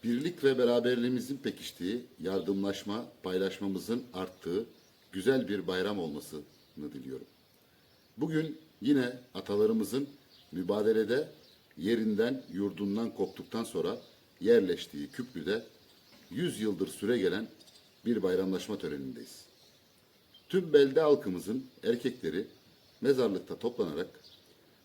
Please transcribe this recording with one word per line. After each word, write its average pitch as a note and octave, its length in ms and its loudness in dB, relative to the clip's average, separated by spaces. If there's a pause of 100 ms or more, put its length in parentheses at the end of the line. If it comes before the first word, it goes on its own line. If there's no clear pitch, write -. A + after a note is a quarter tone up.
Birlik C3 400 -2
ve C3+ 140 6
beraberliğimizin B2 800 2
pekiştiği, A#2 680 -6 (140)
yardımlaşma, G2 840 -2 (180)
paylaşmamızın F#2+ 800 -2 (100)
arttığı F#2 520 -4 (460)
güzel A2 360 0
bir F#2+ 200 -4
bayram F#2 320 -2
olmasını D2 440 -8 (500)
diliyorum. C2 340 -12 (920)
Bugün D#3 400 0 (240)
yine B2 380 4 (140)
atalarımızın G#2+ 760 2 (420)
mübadelede G#2+ 760 2 (500)
yerinden, A2 680 2 (100)
yurdundan G2+ 600 -2
koptuktan G#2 480 -4
sonra G#2 340 -2 (420)
yerleştiği F2 680 2
Küplü'de E2+ 560 -6 (680)
yüz G2+ 280 -4
yıldır G2+ 280 -2
süre A#2 300 -2
gelen F#2+ 300 0 (580)
bir A2+ 180 0
bayramlaşma F#2 540 0
törenindeyiz. C#2 680 -10 (1040)
Tüm E3+ 240 0
belde C#3 280 8
halkımızın B2 640 2 (180)
erkekleri A#2 640 -2 (540)
mezarlıkta A#2 580 2
toplanarak F2 480 -4 (760)